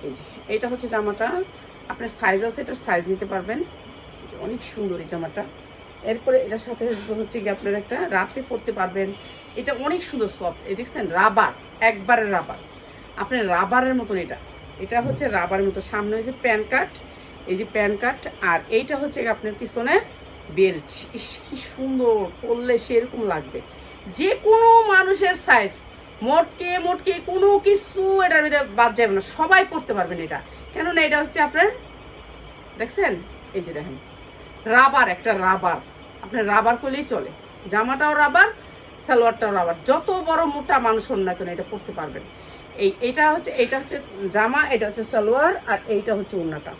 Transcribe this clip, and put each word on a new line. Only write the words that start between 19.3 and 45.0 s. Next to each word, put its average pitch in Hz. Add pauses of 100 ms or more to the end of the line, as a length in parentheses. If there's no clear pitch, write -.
আপনার 214
পিছনে 247 (640)
বেল্ট। 180 (280)
ইস, - (160)
কি 285 (180)
সুন্দর, 254 (260)
পরলে 240 (100)
সেরকম 247 (120)
লাগবে। 143 (600)
যে 359 (160)
কোনো 453 (260)
মানুষের 381 (100)
সাইজ, 214 (560)
মোটকে 330 (160)
মোটকে 359 (160)
কোনো 381 (180)
কিছু 403 (240)
এটার 320
ভিতরে 285 (140)
বাদ 240
যাবে 226
না, 196 (140)
সবাই 359 (100)
পরতে 311
পারবেন 175
এটা। 151 (320)
কেননা 330
এটা 294
হচ্ছে 311 (100)
আপনার, 330 (1120)
দেখছেন, 262 (440)
এই 185
যে 170
দেখেন 135 (800)
রাবার, 269 (100)
একটা 233 (160)
রাবার, 180 (460)
আপনার 214 (100)
রাবার 226
করলেই 285
চলে। 151 (420)
জামাটাও 262
রাবার, 330 (580)
সালোয়ারটাও 233
রাবার। 170 (120)
যত 320 (200)
বড় 320 (120)
মোটা 277 (100)
মানুষ 220
হন 202
না 185
কেন 180
এটা 190
পরতে 202
পারবেন। 151 (600)
এই, 196 (180)
এটা 302 (100)
হচ্ছে, 330 (140)
এটা 269
হচ্ছে - (380)
জামা, 233 (140)
এটা 220
হচ্ছে 214